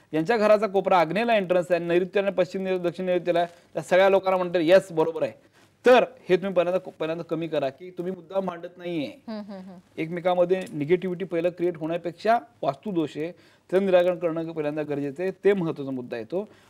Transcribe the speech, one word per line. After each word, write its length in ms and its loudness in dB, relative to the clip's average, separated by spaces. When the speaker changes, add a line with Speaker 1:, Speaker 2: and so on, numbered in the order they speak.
Speaker 1:
ज्यांच्या 260 0
घराचा 300 4
कोपरा 320 2
आग्नेयला 360 2
एंट्रन्स 360 0
आहे, 80 2
नैऋत्य 420 0
आणि 100 0
पश्चिम 320 -2
नैऋत्य, 260 -2
दक्षिण 160 -8
नैऋत्येला 340 0
आहे, 80 0
त्या 100 -6
सगळ्या 260 4
लोकांना 280 2
म्हणतात, 260 0
"येस, 280 4
बरोबर 320 0
आहे." 80 -4
तर 200 8
हे 80 4
तुम्ही 160 -4
पहिल्यांदा, 460 0
पहिल्यांदा 240 -4
कमी 240 -4
करा 220 -2
की 220 -16
तुम्ही 220 -8
मुद्दा 280 -6
मांडत 360 -10
नाहीये. 300 -6
Speaker 2:
हम्म, 320 -12
हम्म, 200 -14
हम्म. 180 -18
Speaker 1:
एकमेकांमध्ये 640 0
निगेटिव्हिटी 520 -2
पहिलं 240 -2
क्रिएट 280 -4
होण्यापेक्षा 600 -2
वास्तुदोष 560 -4
आहे, 140 -6
त्याचं 140 4
निराकरण 340 4
करणं 320 -4
पहिल्यांदा 320 -4
गरजेचं 400 -4
आहे, 80 -2
ते 220 2
महत्त्वाचा 380 -4
मुद्दा 260 -8
येतो. 320 -6